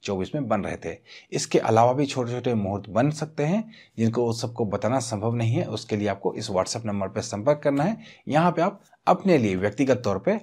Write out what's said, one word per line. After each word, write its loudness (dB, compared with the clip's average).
चौबीस -4
में -2
बन 2
रहे -4
थे। -10
इसके 2
अलावा 4
भी 0
छोटे-छोटे -2
मुहूर्त -2
बन 2
सकते -6
हैं -2
जिनको 2
सबको -4
बताना 0
संभव -2
नहीं 0
है, 0
उसके -4
लिए 0
आपको -2
इस -8
WhatsApp -2
नंबर -2
पर -6
संपर्क 0
करना 2
है। 0
यहाँ 2
पे 0
आप -2
अपने 4
लिए 2
व्यक्तिगत 2
तौर 0
पे -2